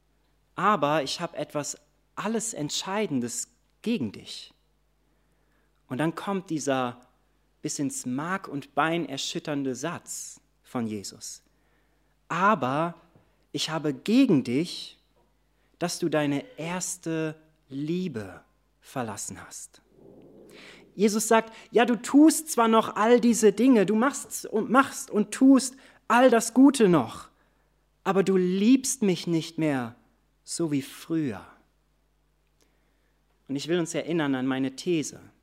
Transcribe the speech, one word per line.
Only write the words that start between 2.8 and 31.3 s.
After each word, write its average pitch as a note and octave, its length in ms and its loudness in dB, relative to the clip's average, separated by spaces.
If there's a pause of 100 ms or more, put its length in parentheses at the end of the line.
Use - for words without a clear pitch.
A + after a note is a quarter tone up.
gegen F3 300 -2
dich. - 420 -18 (1300)
Und B2+ 120 -8
dann D#3+ 140 0
kommt F#3+ 360 -6
dieser C3 500 -2 (600)
bis - 180 -8
ins C3+ 260 -6
Mark D#3+ 440 -6
und C#3+ 260 -12
Bein D#3+ 320 0
erschütternde C#3 680 -6
Satz - 680 -12 (200)
von A#2+ 260 -6
Jesus. G#2+ 540 -12 (840)
„Aber E3+ 680 0 (580)
ich D3+ 160 -4
habe D#3 240 -2
gegen G3+ 500 2
dich, - 560 -6 (800)
dass E3+ 200 -6
du E3+ 100 -2
deine C#3+ 340 0 (140)
erste D#3+ 800 -6 (340)
Liebe C#3 720 -6 (400)
verlassen G#2 640 -10
hast.“ - 360 -20 (1120)
Jesus G#3+ 320 2
sagt, A3 260 2 (180)
„Ja, A#3 140 4
du A#3 100 2
tust D4+ 560 6
zwar A#3 160 2
noch A3 280 2
all A3+ 240 4
diese G#3+ 340 4
Dinge, A3+ 320 4
du G#3+ 100 0
machst - 500 -4
und, G3 240 -4
machst C4 400 0
und G#3 220 -2
tust C4 440 4 (320)
all B3 220 6
das A3+ 240 2
Gute B3+ 360 6
noch, D3+ 400 0 (720)
aber F#3+ 200 2
du F#3+ 120 2
liebst G3+ 680 2
mich F3+ 240 0
nicht E3 300 -2
mehr C3+ 380 -2 (480)
so E3 280 -6
wie C#3 100 0
früher.“ C3+ 640 -6 (2000)